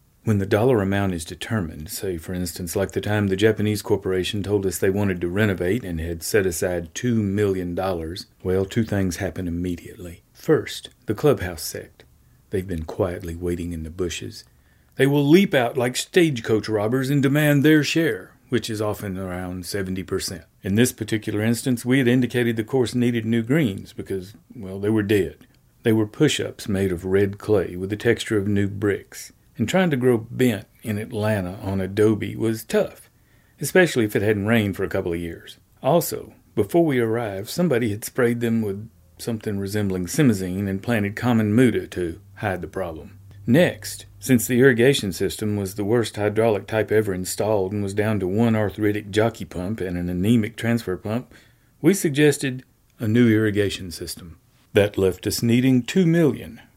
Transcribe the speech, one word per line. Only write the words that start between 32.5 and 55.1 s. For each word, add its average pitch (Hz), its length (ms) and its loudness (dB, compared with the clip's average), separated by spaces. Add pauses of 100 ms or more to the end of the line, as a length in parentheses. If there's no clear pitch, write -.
tough, - 440 -2 (520)
especially 156 420 2
if 107 140 -2
it 107 40 2
hadn't 101 260 2
rained 107 280 2
for 98 80 -2
a 90 60 -2
couple 92 240 -2
of 85 60 -4
years. 85 400 -10 (220)
Also, - 520 0 (220)
before - 300 2
we 139 140 2
arrived, 110 480 -2
somebody 127 440 0
had 107 120 -6
sprayed 120 380 0
them 113 200 0
with 104 280 -6 (280)
something 110 420 -6
resembling 98 480 -2
simazine 98 600 2
and 95 160 -4
planted 104 320 -2
common 113 400 2
muda 110 320 4
to 82 320 -6 (160)
hide 92 260 -4
the 82 60 -10
problem. 82 460 -10 (340)
Next, - 580 2 (140)
since 123 260 2
the 123 140 2
irrigation 127 520 6
system 101 440 -4
was 98 180 -4
the 104 100 -6
worst 107 340 0
hydraulic 104 500 2
type 110 240 -2
ever 104 240 2
installed 95 560 -2
and 104 100 -2
was 98 140 -4
down 107 240 0
to 95 80 -2
one 110 280 2
arthritic 104 540 -2
jockey 107 360 0
pump 95 360 -6
and 90 160 -4
an 87 100 -4
anemic 104 480 2
transfer 113 420 -2
pump, 110 360 -8 (480)
we 175 140 4
suggested 143 680 0 (360)
a 120 80 -4
new 117 200 6
irrigation 104 640 2
system. 82 480 -14 (360)
That 104 260 4
left 95 260 2